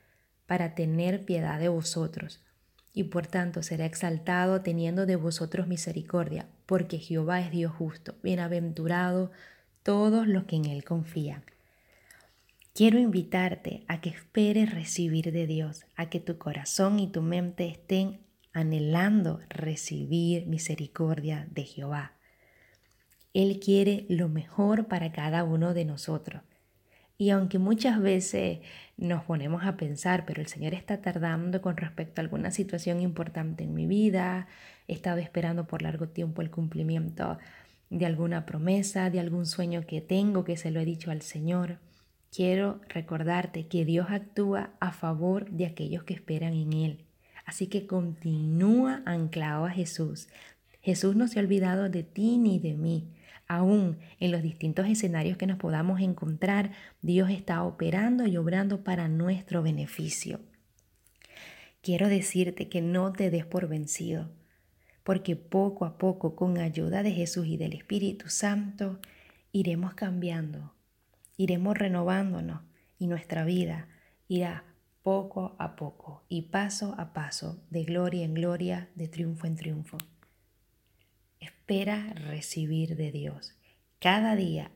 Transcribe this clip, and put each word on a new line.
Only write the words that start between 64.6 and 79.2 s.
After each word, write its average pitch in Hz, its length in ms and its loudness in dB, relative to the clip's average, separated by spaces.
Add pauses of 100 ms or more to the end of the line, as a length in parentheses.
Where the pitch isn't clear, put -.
porque 190 320 0
poco 196 500 0
a 160 120 -6
poco, 185 380 0
con 180 240 2
ayuda 165 420 0
de 208 100 2
Jesús 170 360 0
y 160 100 -2
del 160 160 -4
Espíritu 196 560 -4
Santo, 202 720 -2 (520)
iremos 185 440 0
cambiando, 165 800 -4 (600)
iremos 185 400 2
renovándonos 180 840 0 (380)
y 180 80 -2
nuestra 165 380 -2
vida 165 420 -2 (400)
irá 175 360 -2 (380)
poco 190 560 -2
a 160 180 -6
poco - 540 -12
y 170 140 -4
paso 202 560 -4
a 165 140 -10
paso, 160 580 -8
de 165 120 -2
gloria 175 420 0
en 160 100 -2
gloria, 175 580 -2
de 165 140 -8
triunfo 165 400 -6